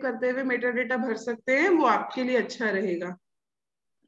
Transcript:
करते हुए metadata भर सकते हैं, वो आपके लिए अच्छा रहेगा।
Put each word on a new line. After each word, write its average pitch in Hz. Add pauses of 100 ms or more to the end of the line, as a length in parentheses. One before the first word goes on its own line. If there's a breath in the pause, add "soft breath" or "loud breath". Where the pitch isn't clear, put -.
करते 247
हुए 254
metadata 247
भर 226
सकते 247
हैं, 330
वो 320
आपके 240
लिए 247
अच्छा 220
रहेगा। 185 (880)